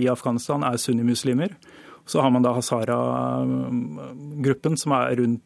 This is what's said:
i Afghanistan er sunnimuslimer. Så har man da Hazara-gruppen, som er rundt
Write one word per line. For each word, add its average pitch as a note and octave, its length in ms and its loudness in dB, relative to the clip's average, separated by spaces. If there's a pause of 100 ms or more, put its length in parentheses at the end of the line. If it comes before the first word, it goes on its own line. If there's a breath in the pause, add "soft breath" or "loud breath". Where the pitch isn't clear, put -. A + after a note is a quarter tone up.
i B2 80 4
Afghanistan B2 560 -2
er A#2+ 160 0
sunnimuslimer. B2 720 0 (580 loud breath)
Så D#3 140 0
har C3+ 80 4
man B2 100 4
da B2 140 4
Hazara-gruppen, B2+ 2250 -2
som D3+ 160 -4
er B2+ 240 0
rundt A#2 260 0